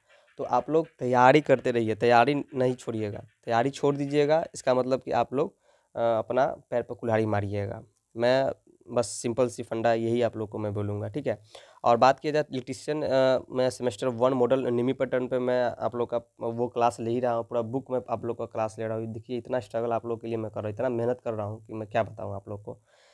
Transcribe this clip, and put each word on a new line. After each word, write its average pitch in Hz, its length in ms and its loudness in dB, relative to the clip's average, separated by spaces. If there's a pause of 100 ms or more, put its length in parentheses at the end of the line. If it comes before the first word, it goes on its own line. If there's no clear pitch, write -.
(380)
तो 135 60 -6
आप 123 260 0
लोग 160 180 2 (120)
तैयारी 127 420 6
करते 131 300 2
रहिए, 110 240 0
तैयारी 120 480 4 (100)
नहीं 127 220 0
छोड़िएगा। 107 480 -6 (220)
तैयारी 117 240 2
छोड़ 143 260 0
दीजिएगा, 147 580 2
इसका - 200 0
मतलब 127 280 2
कि - 100 -6
आप 120 220 0
लोग, 151 220 -2 (400)
अ, - 40 -6
अपना 117 460 2
पैर - 360 -4
पर 117 140 -8
कुल्हाड़ी 110 300 0
मारिएगा। 104 580 -4 (340)
मैं 127 340 2 (380)
बस 120 180 0
सिंपल 123 400 0
सी 117 160 -8
फंडा 113 300 0
यही 117 280 0
आप 110 160 0
लोग 110 120 -6
को 110 80 -10
मैं 107 160 -4
बोलूँगा, 104 340 -4
ठीक 135 200 -6
है। 110 140 -4 (420)
और 117 140 6
बात 127 220 6
किया 151 140 -4
जाए 147 180 0
इलेक्ट्रीशियन, 135 520 -6
अ, 131 360 2 (100)
मैं 127 200 0
सेमेस्टर 123 380 -4
वन 127 260 2
मॉडल 127 340 2
निमी 120 260 0
पैटर्न 127 340 -2
पे 127 120 -2
मैं 123 240 0
आप 117 320 -4
लोग 120 140 -2
का 120 80 -2 (220)
वो 117 280 -4
क्लास 120 320 0
ले 117 120 -4
ही 123 80 0
रहा 123 140 0
हूँ, 117 100 -2
पूरा 120 180 -4
बुक 127 300 -6
में 127 180 -2
आप 120 160 -4
लोग 117 120 -6
का 123 80 -8
क्लास 110 340 -6
ले 113 80 -4
रहा 110 100 -4
हूँ। 113 100 -6
देखिए, 113 300 -8
इतना 123 220 -2
स्ट्रगल 117 320 -4
आप 113 140 -2
लोग 117 160 -4
के 117 60 -10
लिए 113 100 -4
मैं 110 140 -6
कर 107 100 -8
रहा 104 60 -4
हूँ, 107 80 -6
इतना 127 140 -2
मेहनत 120 320 -2
कर 117 120 -6
रहा 107 120 -4
हूँ 107 200 -10
कि 110 80 -14
मैं 110 160 -8
क्या 113 140 0
बताऊँ 104 320 -8
आप 98 140 -14
लोग 104 140 -10
को, 117 180 -14 (320)